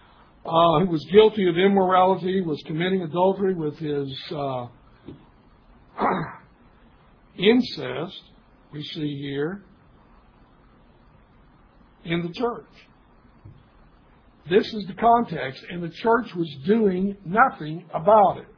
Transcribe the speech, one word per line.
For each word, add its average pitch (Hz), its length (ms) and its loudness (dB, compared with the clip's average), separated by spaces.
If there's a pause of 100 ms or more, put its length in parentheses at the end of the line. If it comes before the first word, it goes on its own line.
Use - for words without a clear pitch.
(460)
uh, 165 340 4
who 190 80 2
was 156 180 -4
guilty 208 420 6
of 170 100 0
immorality, 185 840 4
was 156 220 -4
committing 180 380 -2
adultery 190 520 0
with 156 240 -6
his, 143 540 -6
uh, 131 360 -8 (1300)
<clears throat> - 80 -2 (1300)
incest, 180 840 0 (520)
we 147 100 -12
see 147 380 -8
here, 143 420 -6 (2500)
in 170 180 -4
the 170 120 -8
church. 233 320 -6 (1800)
This 202 240 2
is 202 120 -8
the 180 80 -12
context, 170 800 0
and 175 100 -10
the 170 80 -8
church 226 460 -2
was 165 180 -4 (120)
doing 196 500 2 (100)
nothing 170 680 -2
about 185 440 4
it. - 100 -16 (100)